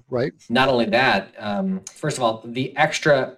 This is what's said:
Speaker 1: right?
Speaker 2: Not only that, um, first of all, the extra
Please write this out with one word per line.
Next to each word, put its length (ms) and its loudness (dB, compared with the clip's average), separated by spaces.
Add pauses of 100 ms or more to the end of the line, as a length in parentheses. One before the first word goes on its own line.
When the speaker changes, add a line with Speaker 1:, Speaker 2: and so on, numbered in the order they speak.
Speaker 1:
right? 240 -2 (160)
Speaker 2:
Not 200 2
only 180 2
that, 520 2
um, 440 -4 (100)
first 260 -6
of 40 -2
all, 240 -2
the 300 -6
extra 600 2